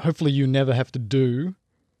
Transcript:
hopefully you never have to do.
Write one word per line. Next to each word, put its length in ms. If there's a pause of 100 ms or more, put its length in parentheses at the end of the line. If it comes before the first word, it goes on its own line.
hopefully 300
you 140
never 280
have 180
to 80
do. 560 (440)